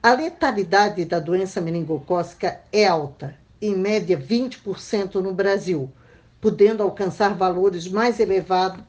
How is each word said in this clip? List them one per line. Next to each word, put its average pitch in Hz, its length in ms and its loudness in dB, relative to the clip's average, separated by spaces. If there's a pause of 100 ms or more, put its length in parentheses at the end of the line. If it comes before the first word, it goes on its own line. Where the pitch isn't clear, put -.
A 233 120 6
letalidade 202 880 0
da 170 160 -2
doença 185 400 -2
meningocócica 170 1000 -4 (120)
é 208 120 4
alta, 151 520 -2 (240)
em 208 160 -2
média 190 400 0
vinte 233 420 -2
por 190 220 -10
cento 196 400 -4
no 190 120 -4
Brasil, 185 560 0 (520)
podendo 208 420 4
alcançar 202 520 0
valores 180 520 0
mais 226 320 0
elevados 185 720 0